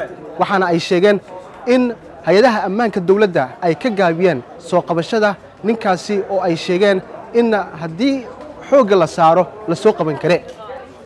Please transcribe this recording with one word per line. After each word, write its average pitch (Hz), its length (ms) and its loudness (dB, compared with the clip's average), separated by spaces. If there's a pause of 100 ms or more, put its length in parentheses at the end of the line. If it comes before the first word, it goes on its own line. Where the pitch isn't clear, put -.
(380)
Waxaana 190 280 0
ay 170 140 0
sheegeen 190 400 2 (460)
in 247 280 2 (320)
hay-adaha 208 400 4
ammaanka 208 340 -2
dowladda 180 440 2 (180)
ay 170 120 2
ka 254 160 -4
gaabiyeen 175 520 0 (160)
soo 175 240 -2
qabashada 202 540 -2 (280)
ninkaasi 202 640 -2
oo 196 100 -2
ay 175 160 -2
sheegeen 185 460 0 (320)
in 233 180 2
haddii 190 720 -4 (460)
xoogga 220 260 6
la 165 100 4
saaro 165 400 4 (220)
la 165 60 0
soo - 180 2
qaban 156 260 -4
kare. 160 240 0 (640)